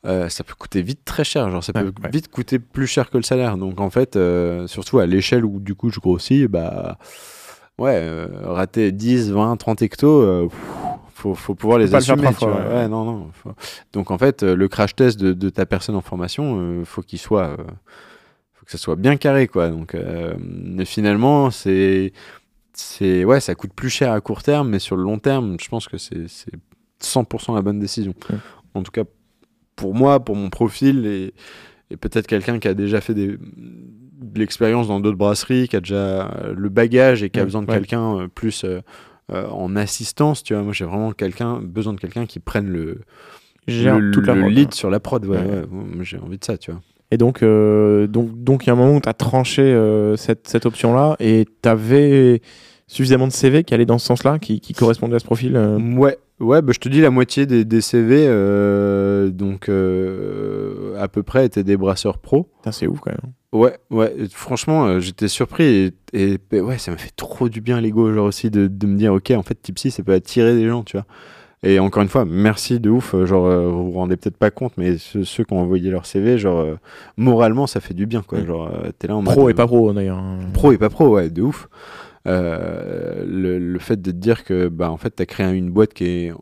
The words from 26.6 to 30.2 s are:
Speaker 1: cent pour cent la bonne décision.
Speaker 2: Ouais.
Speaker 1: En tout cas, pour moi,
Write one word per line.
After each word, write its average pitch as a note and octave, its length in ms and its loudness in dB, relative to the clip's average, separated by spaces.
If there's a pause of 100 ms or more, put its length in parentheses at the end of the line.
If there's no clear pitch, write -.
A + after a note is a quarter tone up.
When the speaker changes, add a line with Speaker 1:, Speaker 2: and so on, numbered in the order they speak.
Speaker 1:
cent - 240 -2
pour A2+ 160 -8
cent A#2 160 -6
la G#2 60 0
bonne G#2 180 -2
décision. G2+ 340 -6 (160)
Speaker 2:
Ouais. G#2+ 60 -4 (380)
Speaker 1:
En G2 100 -6
tout - 80 -14
cas, A2+ 120 -4 (720)
pour G2 200 -6
moi, C3+ 280 4